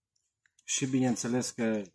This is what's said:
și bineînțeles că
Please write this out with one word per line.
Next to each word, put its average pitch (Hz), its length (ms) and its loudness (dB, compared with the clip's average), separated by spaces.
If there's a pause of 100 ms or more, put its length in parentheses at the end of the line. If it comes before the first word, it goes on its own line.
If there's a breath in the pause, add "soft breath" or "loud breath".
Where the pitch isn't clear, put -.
(640)
și - 220 -2
bineînțeles 123 640 0
că 110 320 0 (120)